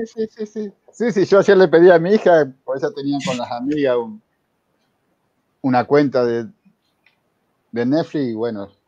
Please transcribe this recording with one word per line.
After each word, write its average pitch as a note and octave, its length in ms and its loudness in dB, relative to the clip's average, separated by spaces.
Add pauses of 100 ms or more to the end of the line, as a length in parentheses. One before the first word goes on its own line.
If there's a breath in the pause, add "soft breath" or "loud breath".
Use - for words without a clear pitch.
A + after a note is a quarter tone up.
sí, A3 220 -10
sí, A3 180 -14
sí, - 0 -
sí. G#3+ 280 -12 (180)
Sí, A3+ 200 -4
sí, F3+ 140 0
yo G3 140 2
ayer G3 180 4
le F#3 100 4
pedí E3 240 6
a E3+ 80 6
mi F3 140 0
hija, E3 380 2 (120)
pues C3+ 200 -6
ella D3 120 -4
tenía C#3+ 280 -6
con C3 140 -4
las A#2+ 140 -10
amigas C3 460 -2
un, A2 240 -8 (1400)
una B2+ 240 0
cuenta C3+ 400 2
de, A#2 220 -2 (1200)
de A#2+ 140 -4
Netflix, D3 460 -4
y - 20 -6
bueno, G#2+ 380 -8 (160)